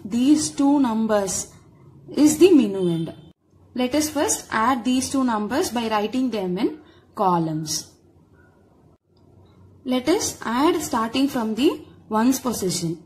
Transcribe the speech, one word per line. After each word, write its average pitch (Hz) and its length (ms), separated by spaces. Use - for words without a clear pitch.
these 254 460
two 285 280
numbers 220 760
is 285 220
the 359 140
minuend. 190 640
Let 247 200
us 302 160
first 359 400
add 226 340
these 254 240
two 269 160
numbers 233 460
by 233 180
writing 220 400
them 190 300
in 254 220
columns. 160 760
Let 254 240
us 381 380
add 302 380
starting 254 460
from 220 260
the 269 260
ones 233 300
position. 175 640